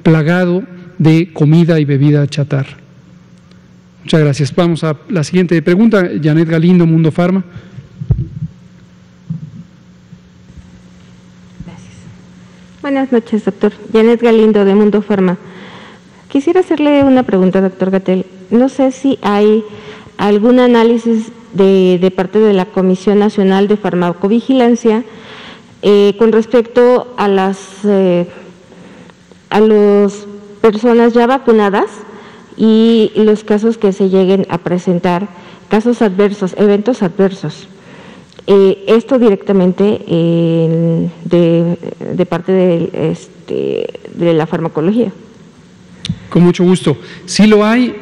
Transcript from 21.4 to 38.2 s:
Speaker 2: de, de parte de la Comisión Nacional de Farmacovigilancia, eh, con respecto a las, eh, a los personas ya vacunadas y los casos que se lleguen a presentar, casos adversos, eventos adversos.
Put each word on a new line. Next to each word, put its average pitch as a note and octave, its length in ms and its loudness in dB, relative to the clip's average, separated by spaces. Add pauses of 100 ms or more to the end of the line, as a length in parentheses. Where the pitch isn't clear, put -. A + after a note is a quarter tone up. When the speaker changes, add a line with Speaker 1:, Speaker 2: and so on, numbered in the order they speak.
Speaker 2:
de, F#3 500 2
de F#3 80 2
parte F#3 300 -2
de G#3+ 120 4
la F#3 120 0
Comisión F#3 560 0
Nacional G3+ 480 0
de G#3 80 0
Farmacovigilancia, A3 1300 0 (800)
eh, G3+ 360 2
con A3+ 140 2
respecto A#3+ 840 0
a G#3 100 -2
las, F#3+ 280 0 (280)
eh, F#3 420 0 (1200)
a G3+ 120 0
los G#3 640 2 (340)
personas A3+ 540 2
ya A#3 140 2
vacunadas A3+ 580 0 (720)
y A3 580 2
los G#3+ 300 0
casos A3 340 -2
que G3 140 0
se F#3+ 160 -2
lleguen F#3+ 420 2
a E3+ 80 -4
presentar, F3 680 -2 (400)
casos A#3 340 0
adversos, G3+ 560 0
eventos G#3 460 0
adversos. F#3 640 -4 (800)